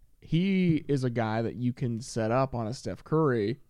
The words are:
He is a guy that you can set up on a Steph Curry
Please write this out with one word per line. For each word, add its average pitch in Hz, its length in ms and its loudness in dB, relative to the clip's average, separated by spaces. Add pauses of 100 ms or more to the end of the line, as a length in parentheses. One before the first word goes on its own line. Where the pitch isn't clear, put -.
(220)
He 175 640 2
is 135 160 0
a 127 60 0
guy 113 320 0
that 110 140 -4
you 123 180 -2
can 117 280 -4
set 113 300 -2
up 131 220 2
on 117 140 -4
a 110 60 -6
Steph - 300 -10
Curry 139 560 2 (100)